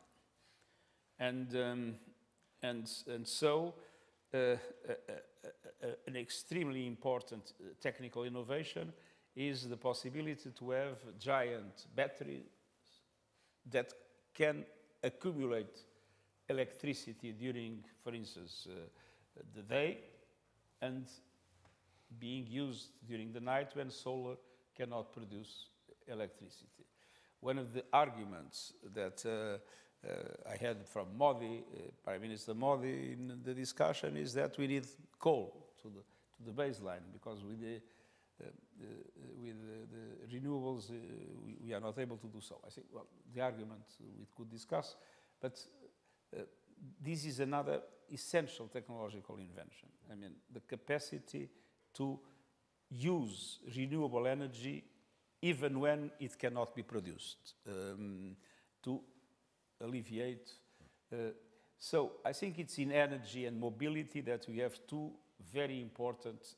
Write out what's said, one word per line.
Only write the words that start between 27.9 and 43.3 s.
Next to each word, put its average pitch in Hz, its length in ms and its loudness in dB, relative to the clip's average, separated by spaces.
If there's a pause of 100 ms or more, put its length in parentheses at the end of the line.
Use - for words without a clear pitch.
arguments 110 840 4 (180)
that, 98 320 0
uh, 107 340 0 (480)
uh, - 460 -6
I 101 40 0
had 107 300 0
from 98 300 -2
Modi, 120 460 4 (100)
uh, - 180 -8 (140)
Prime 95 160 -2
Minister 110 340 -4
Modi 131 580 2
in 123 300 -6
the 127 120 -2
discussion 147 600 4
is 147 180 0
that 143 240 2
we 139 80 4
need 135 200 2 (320)
coal 135 500 4 (120)
to 110 80 -12
the, 98 120 -12 (360)
to 120 80 -16
the 113 80 -4
baseline 101 600 -2
because 101 320 -8
with 110 160 -6
the, 113 160 -4 (680)
uh, - 60 -10
uh, - 380 -16 (540)
with 117 220 -10
the, 110 240 -10 (100)
the 113 420 -10
renewables, 131 520 0
uh, 117 40 -6 (520)
we, 110 180 -8
we 117 80 -4
are 101 80 2
not 110 180 -2
able 120 180 0
to 110 100 -8
do 107 140 -10
so. - 260 -10
I 107 40 -14
think, - 220 -14
well, - 140 -10 (260)